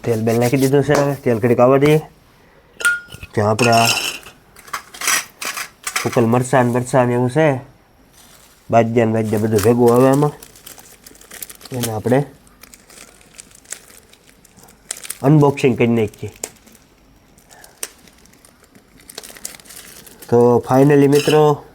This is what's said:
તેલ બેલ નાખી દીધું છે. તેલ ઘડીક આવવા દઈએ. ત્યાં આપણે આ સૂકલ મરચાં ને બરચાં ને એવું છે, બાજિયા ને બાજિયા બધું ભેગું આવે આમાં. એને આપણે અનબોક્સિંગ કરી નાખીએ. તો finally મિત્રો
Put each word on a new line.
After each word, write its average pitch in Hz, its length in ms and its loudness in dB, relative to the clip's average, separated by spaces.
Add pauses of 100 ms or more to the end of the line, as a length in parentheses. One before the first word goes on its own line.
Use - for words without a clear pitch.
તેલ 113 220 -4
બેલ 117 140 0
નાખી 123 220 0
દીધું 135 220 2
છે. 147 120 0 (280)
તેલ 117 160 -2
ઘડીક 117 200 0
આવવા 127 180 4
દઈએ. 151 220 2 (1300)
ત્યાં 107 180 0
આપણે 110 200 0
આ 113 160 2 (2250)
સૂકલ 120 220 0
મરચાં 123 420 0
ને 120 60 -2
બરચાં 123 340 0
ને 123 60 -2
એવું 123 220 -2
છે, 156 100 2 (1300)
બાજિયા 113 340 2
ને 110 80 -2
બાજિયા 110 300 -2
બધું 110 220 0
ભેગું 120 300 4
આવે 127 140 4
આમાં. 147 240 0 (1400)
એને 117 220 -8
આપણે 113 260 -2 (3000)
અનબોક્સિંગ 139 560 2
કરી 123 100 2
નાખીએ. 110 440 -4 (4000)
તો 120 80 0 (300)
finally 139 400 4
મિત્રો 147 680 2